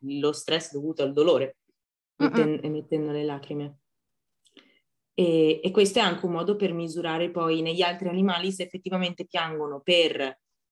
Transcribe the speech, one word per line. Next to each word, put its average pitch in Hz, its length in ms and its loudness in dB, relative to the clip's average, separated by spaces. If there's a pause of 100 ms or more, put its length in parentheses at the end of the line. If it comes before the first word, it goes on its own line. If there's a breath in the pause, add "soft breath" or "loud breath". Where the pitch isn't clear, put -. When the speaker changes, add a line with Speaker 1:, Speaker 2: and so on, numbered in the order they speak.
Speaker 1:
lo 139 320 -2
stress - 400 -4
dovuto 147 300 -4
al 139 100 -2
dolore, 143 440 4 (680)
Speaker 2:
Mm-mm. - 80 4
Speaker 1:
metten-, 151 340 2
emettendo 151 460 -4
le 147 140 -4
lacrime. 147 540 -8 (1400 soft breath)
E, 160 460 4
e 190 80 -2
questo 196 280 4
è 226 40 4
anche 180 240 0
un 175 60 -2
modo 175 240 0
per 190 160 0
misurare 165 580 -4
poi 165 320 0
negli 170 200 0
altri 180 260 -2
animali 185 420 0
se 190 140 -6
effettivamente 185 600 -6
piangono 156 540 -6
per, 156 600 2 (320)